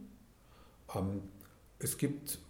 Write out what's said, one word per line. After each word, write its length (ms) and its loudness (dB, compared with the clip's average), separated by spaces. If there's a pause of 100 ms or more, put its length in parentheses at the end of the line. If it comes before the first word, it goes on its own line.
(960)
Ähm, 260 4 (580)
es 180 0
gibt 420 2 (100)